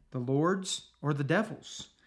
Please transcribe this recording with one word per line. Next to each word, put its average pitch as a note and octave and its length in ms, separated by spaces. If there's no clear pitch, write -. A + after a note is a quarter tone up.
The C3 80
Lord's D#3 720
or D3 140
the C#3+ 100
devil's? - 640